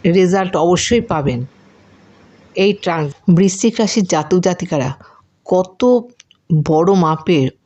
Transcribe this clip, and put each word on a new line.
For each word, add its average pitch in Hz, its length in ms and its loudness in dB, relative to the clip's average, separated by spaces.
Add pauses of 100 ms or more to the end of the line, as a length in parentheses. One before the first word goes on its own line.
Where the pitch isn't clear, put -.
রেজাল্ট 185 520 0
অবশ্যই 175 440 0
পাবেন 139 440 -4 (1080)
এই 196 180 2
ট্রান-, 165 640 -2
বৃশ্চিক 196 440 2
রাশির 208 260 0
জাতক 170 340 0
জাতিকারা 175 560 -2 (500)
কত 240 560 0 (680)
বড় 170 280 2
মাপের 160 540 0 (180)